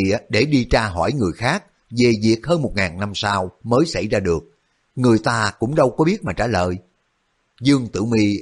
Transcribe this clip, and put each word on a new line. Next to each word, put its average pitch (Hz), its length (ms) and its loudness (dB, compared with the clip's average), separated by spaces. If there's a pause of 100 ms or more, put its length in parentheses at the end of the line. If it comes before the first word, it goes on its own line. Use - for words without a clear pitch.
(300)
để 113 160 2
đi 139 200 2
tra 117 220 2
hỏi 87 260 -2
người 107 180 0
khác, 139 320 -4 (280)
về 120 220 4 (100)
việc 113 240 2
hơn 170 140 0
một 110 140 -4
ngàn 92 240 -4
năm 104 160 -6
sau 98 360 -4 (120)
mới 120 220 2
xảy 101 220 -4
ra 107 120 0
được. 85 240 -2 (520)
Người 123 240 4
ta 110 400 -2
cũng 123 160 -2
đâu 143 220 4
có 160 80 4
biết 196 180 -2
mà 107 100 -4
trả 107 140 -2
lời. 92 300 0 (840)
Dương 131 260 2
Tử 98 160 -4
Mi 107 380 0